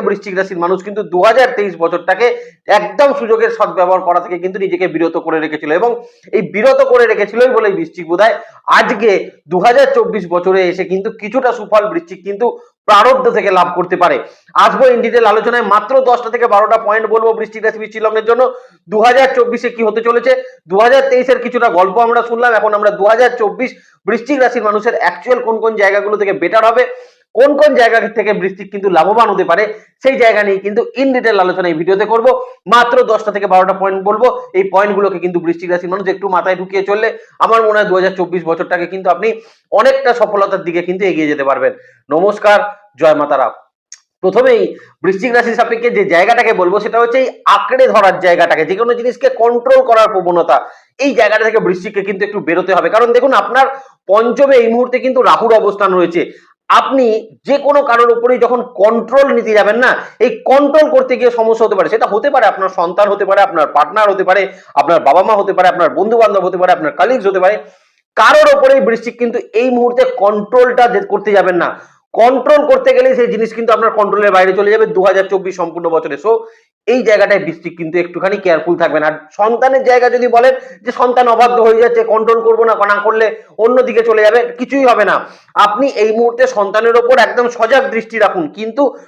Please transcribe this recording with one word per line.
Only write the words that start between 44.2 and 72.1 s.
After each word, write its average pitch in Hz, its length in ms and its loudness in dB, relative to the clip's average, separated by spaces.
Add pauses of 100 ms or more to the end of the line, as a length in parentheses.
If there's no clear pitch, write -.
প্রথমেই 220 380 2 (420)
বৃশ্চিক 190 280 -2
রাশির 233 280 0
সাপেক্ষে 226 380 -2
যে 208 60 2 (100)
জায়গাটাকে 220 380 2 (100)
বলবো, 180 180 0
সেটা 220 220 -4
হচ্ছে 233 200 0
এই 254 60 0 (280)
আঁকড়ে 254 380 0
ধরার 196 220 4 (100)
জায়গাটাকে, 165 440 2
যে 190 120 0
কোনো 240 180 0
জিনিসকে 247 280 -2 (140)
কন্ট্রোল 240 380 2 (100)
করার 220 240 4
প্রবণতা, 175 440 0 (420)
এই 269 200 -2
জায়গাটা 214 280 2
থেকে 220 200 0
বৃশ্চিককে 190 400 -6
কিন্তু 196 200 -6
একটু 208 200 -8
বেরোতে 180 260 -2
হবে। 170 160 2
কারণ 226 260 2
দেখুন, 262 160 2 (100)
আপনার 254 240 2 (420)
পঞ্চমে 240 540 2
এই 226 120 2
মুহূর্তে 247 320 -2
কিন্তু 262 140 -2 (100)
রাহুর 208 220 2 (100)
অবস্থান 196 320 0
রয়েছে। 170 280 0 (480)
আপনি 240 360 2 (400)
যে 247 100 0 (100)
কোনো 285 140 2 (100)
কারোর 240 260 4
উপরেই 233 300 0
যখন 240 140 0 (220)
কন্ট্রোল 226 460 2 (100)
নিতে 220 200 -2
যাবেন 208 260 2
না, 233 80 4 (280)
এই 240 120 2 (180)
কন্ট্রোল 285 460 4
করতে 262 240 0
গিয়ে 240 200 0
সমস্যা 226 260 0
হতে 202 120 0
পারে। 170 160 -2
সেটা 226 200 0
হতে 226 200 -2
পারে 247 180 2
আপনার 185 260 -4
সন্তান 185 320 0
হতে 202 200 -2
পারে, 202 120 2
আপনার 165 240 0 (100)
পার্টনার 196 360 2
হতে 190 180 -2
পারে, 196 120 2 (340)
আপনার 151 320 2
বাবা 160 200 4
মা 220 120 2
হতে 196 180 -2
পারে, 185 160 4
আপনার 170 240 0
বন্ধু 220 200 0
বান্ধব 202 300 2
হতে 185 140 -4
পারে, 180 160 2
আপনার 151 220 -6
কালিগস 214 300 0
হতে 185 140 0
পারে, 202 120 2 (640)
কারোর 294 380 4
ওপরেই 269 320 4
বৃশ্চিক 226 340 -4
কিন্তু 233 160 -4 (240)
এই 254 140 0
মুহূর্তে 240 280 2 (180)
কন্ট্রোলটা 240 640 2 (100)
যে 196 60 0 (120)
করতে 202 260 -4
যাবেন 180 260 2
না। 135 60 -4 (440)